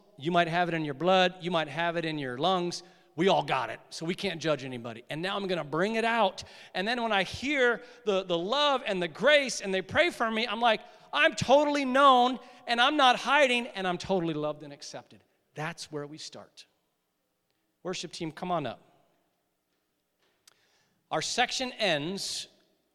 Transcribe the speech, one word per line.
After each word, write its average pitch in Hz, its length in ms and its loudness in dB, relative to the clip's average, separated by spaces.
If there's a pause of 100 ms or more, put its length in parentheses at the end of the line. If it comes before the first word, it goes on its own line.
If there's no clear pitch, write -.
(180)
You 143 140 -4
might 175 160 4
have 170 200 0
it 165 80 -4
in 160 100 -2
your 147 80 -4
blood. 180 480 2
You 165 80 -6
might 160 180 0
have 165 280 -4
it 165 100 -4
in 156 140 -4
your 127 180 -6
lungs. 175 460 -2 (320)
We 180 120 2
all 151 160 4
got 135 260 -2
it, 117 100 -12 (100)
so - 160 -10
we 175 100 -4
can't 170 260 -6
judge 143 220 -2
anybody. 123 460 -10
And 151 120 -8
now 190 140 -4
I'm 202 120 -4
gonna 175 160 -2
bring 165 320 -2
it 220 100 0
out. 226 380 0 (300)
And 185 140 -4
then 240 160 -2
when 226 80 -2
I 196 120 4
hear 247 600 -2 (220)
the, 196 180 0
the 175 140 -2
love 262 480 0
and 190 160 -2
the 175 60 -2
grace 262 540 2
and 190 120 -4
they 190 80 -2
pray 302 280 0
for 226 220 -2
me, 226 160 -2
I'm 220 140 -6
like, 226 200 2 (300)
"I'm 302 240 2
totally 285 500 4
known, 254 540 6 (260)
and 233 140 0
I'm 294 180 4
not 247 200 6
hiding, 247 500 2
and 190 200 -6
I'm 180 100 -2
totally 170 360 -2
loved 151 300 -6
and 147 80 -16
accepted." 131 520 -18 (300)
That's 160 380 -10
where 147 160 -8
we 156 100 -18
start. - 480 -18 (1160)
Worship 180 280 -10
team, 160 200 -8
come - 180 -8
on 160 160 -2
up. 104 160 -10 (2250)
Our 156 100 -2
section 247 520 -2
ends 180 760 -4 (480)